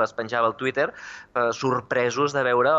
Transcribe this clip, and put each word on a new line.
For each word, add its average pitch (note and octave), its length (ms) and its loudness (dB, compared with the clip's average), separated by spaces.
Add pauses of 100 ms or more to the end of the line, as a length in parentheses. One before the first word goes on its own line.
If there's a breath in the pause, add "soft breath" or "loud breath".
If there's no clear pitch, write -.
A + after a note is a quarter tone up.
les A2 160 -2
penjava A#2 320 0
al G#2+ 80 -4
Twitter, C3 320 0
eh, - 640 -6
sorpresos B2 800 -2
de C#3 80 0
veure B2 360 4